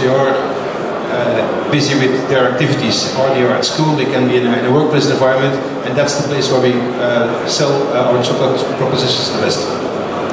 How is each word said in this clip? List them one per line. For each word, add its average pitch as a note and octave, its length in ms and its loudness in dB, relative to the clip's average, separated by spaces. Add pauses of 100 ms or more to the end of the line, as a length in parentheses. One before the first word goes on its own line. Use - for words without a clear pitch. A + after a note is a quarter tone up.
They B2+ 80 2
are, C3+ 260 2
uh, - 1080 -4 (280)
busy C#3 240 0
with B2+ 340 2
their B2+ 220 2
activities, - 680 0
or C3 160 2
they C3 120 2
are A#2 100 2
at - 100 -2
school, D#3 300 0
they C3+ 120 0
can B2+ 220 2
be B2 100 2
in A#2+ 80 0
a, A#2+ 120 2
in A#2+ 80 -2
a B2+ 60 2
workplace D3 360 2
environment, C3+ 460 2 (320)
and B2+ 100 -2
that's C#3+ 200 0
the C#3 120 -2
place C3+ 220 0
where B2+ 100 2
we, B2 120 2 (280)
uh, A#2+ 280 2 (180)
sell, C#3+ 240 0 (240)
uh, B2+ 160 2
our B2 120 2
chocolate C3 360 0 (180)
propositions C3 540 0
the G#2+ 160 -2
best. - 140 0 (720)